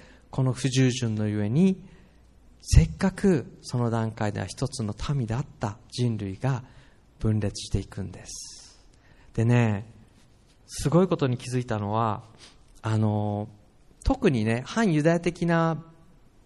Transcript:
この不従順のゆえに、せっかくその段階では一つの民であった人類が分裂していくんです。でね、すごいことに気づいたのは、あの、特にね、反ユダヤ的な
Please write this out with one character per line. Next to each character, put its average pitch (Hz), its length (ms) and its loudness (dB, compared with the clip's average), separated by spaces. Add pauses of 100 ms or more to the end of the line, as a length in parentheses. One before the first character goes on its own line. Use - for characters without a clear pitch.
(300)
こ 135 140 -2
の 131 80 0
不 135 160 -4
従 127 240 4
順 117 240 -2
の 107 100 -2
ゆ 104 180 -2
え 101 60 -2
に、 190 320 2 (800)
せ - 240 8
っ - 120 -4
か 190 140 2
く 185 520 0
そ - 160 -4
の 120 120 2
段 113 220 0
階 107 200 -2
で 107 60 -6
は 101 80 -4
一 - 220 -6
つ - 160 -6
の 104 100 -4 (180)
民 135 140 0
で 110 80 -2
あ 123 60 -2
っ 156 60 -6 (120)
た 104 200 -4 (120)
人 120 280 0
類 98 180 -6
が 131 260 -2 (560)
分 107 220 2
裂 101 200 -4
し - 100 -12
て 101 100 0
い 95 60 -10
く - 160 -10
ん 92 100 -10
で - 140 -16
す。 - 600 -18 (480)
で 117 100 0
ね、 113 420 2 (840)
す - 200 -6
ご 160 140 6
い 190 60 2
こ 170 80 0
と 143 100 0
に 123 100 0
気 - 140 -12
づ 127 80 -2
い 123 60 -2
た 110 140 -4
の 101 140 -4
は、 110 300 -2 (600)
あ 110 140 0
の、 104 520 0 (560)
特 262 260 2
に 117 140 0
ね、 113 220 0
反 220 260 0
ユ 151 100 2
ダ 160 100 6
ヤ 170 80 2
的 175 260 -2
な 165 360 0 (640)